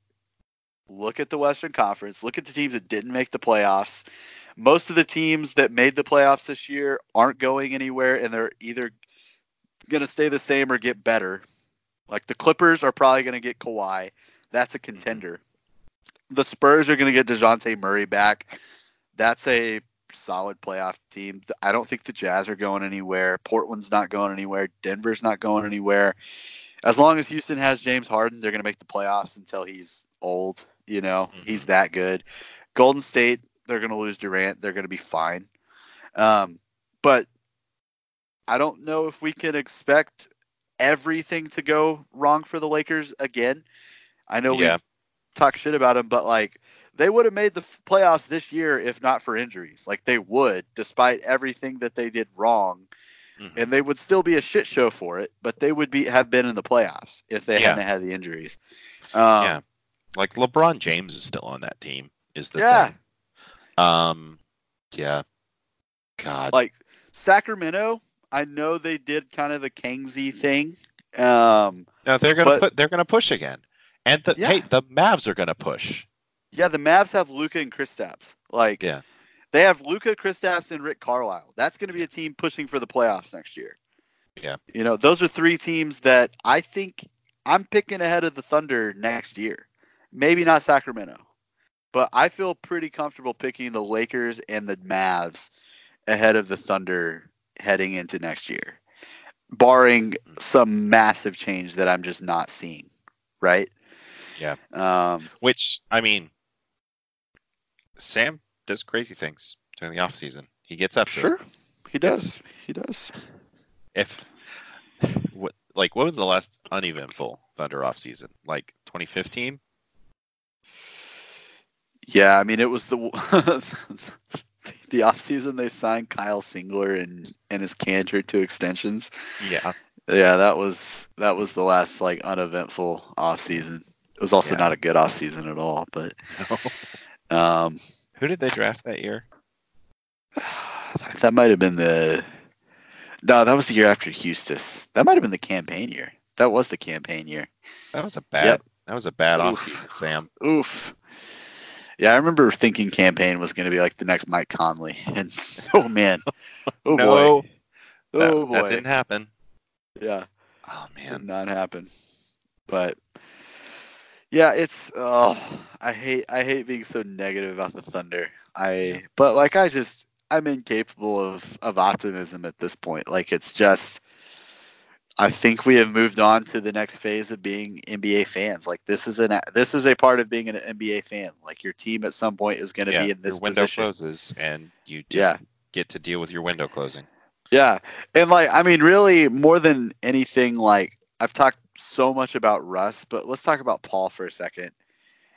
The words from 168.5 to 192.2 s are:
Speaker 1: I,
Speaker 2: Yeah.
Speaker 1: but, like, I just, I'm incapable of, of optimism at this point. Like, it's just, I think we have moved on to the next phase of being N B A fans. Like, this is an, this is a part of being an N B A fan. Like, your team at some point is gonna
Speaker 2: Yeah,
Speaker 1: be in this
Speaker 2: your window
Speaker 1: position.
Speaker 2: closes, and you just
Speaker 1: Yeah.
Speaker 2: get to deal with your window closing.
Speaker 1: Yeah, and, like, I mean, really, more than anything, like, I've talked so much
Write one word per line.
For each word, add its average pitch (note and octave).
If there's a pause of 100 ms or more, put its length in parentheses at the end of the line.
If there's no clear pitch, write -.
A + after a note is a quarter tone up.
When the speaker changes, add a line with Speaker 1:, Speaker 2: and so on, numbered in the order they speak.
Speaker 1:
I, F#2+
Speaker 2:
Yeah. F#2 (160)
Speaker 1:
but, C3
like, C#3+
I F#3+
just, C3+ (260)
I'm D#3+
incapable A2+
of, F#2+
of G2
optimism F#2
at E2
this F2
point. -
Like, F2+
it's -
just, - (1160)
I G#2
think A2+
we B2+
have A2
moved G#2+
on A2
to A2
the G#2
next G#2+
phase G#2+
of G#2
being G2+
N G#2
B G2+
A F#2+
fans. G2
Like, F2
this G2+
is A2
an, G#2+ (160)
this B2
is C3+
a B2+
part B2+
of A2
being A#2
an G#2+
N A2
B G#2+
A -
fan. G2 (120)
Like, D#2+
your F#2+
team A2
at G2
some G#2+
point G#2
is G2
gonna G2
Speaker 2:
Yeah, F#2+
Speaker 1:
be G2+
in F#2+
this F#2+
Speaker 2:
your F2+
window G2+
Speaker 1:
position. A2
Speaker 2:
closes, D#2+
and D#2 (160)
you D#2 (100)
just -
Speaker 1:
Yeah. F#2 (340)
Speaker 2:
get -
to F2+
deal E2+
with E2
your E2+
window E2
closing. C#2 (420)
Speaker 1:
Yeah, B2+ (340)
and, E3+
like, E3+
I D3+
mean, E3+
really, F3+
more D3
than C#3 (100)
anything, B2+
like, G#2 (200)
I've A#2
talked C3+ (180)
so C3
much C3